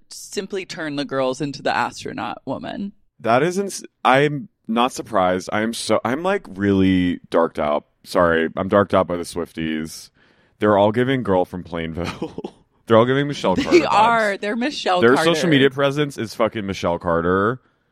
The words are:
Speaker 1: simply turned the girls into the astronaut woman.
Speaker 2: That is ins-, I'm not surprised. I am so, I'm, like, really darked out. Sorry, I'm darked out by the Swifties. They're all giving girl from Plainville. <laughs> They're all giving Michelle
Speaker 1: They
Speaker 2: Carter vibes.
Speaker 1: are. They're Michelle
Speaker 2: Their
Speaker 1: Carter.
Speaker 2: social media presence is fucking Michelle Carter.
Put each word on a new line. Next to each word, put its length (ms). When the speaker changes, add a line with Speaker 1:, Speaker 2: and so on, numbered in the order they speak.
Speaker 1:
simply 560
turned 320
the 60
girls 360
into 220
the 120
astronaut 720
woman. 480
Speaker 2:
That 240
is 160
ins-, 240
I'm 460
not 240
surprised. 600
I 100
am 100
so, 320
I'm, 180
like, 280
really 680
darked 280
out. 280
Sorry, 520
I'm 120
darked 260
out 140
by 80
the 80
Swifties. 880
They're 160
all 160
giving 320
girl 200
from 200
Plainville. 880
<laughs> 160
They're 100
all 100
giving 200
Michelle 300
Speaker 1:
They 80
Speaker 2:
Carter 160
vibes. 120
Speaker 1:
are. 440
They're 180
Michelle 460
Speaker 2:
Their 140
Speaker 1:
Carter. 200
Speaker 2:
social 140
media 220
presence 480
is 160
fucking 320
Michelle 340
Carter. 600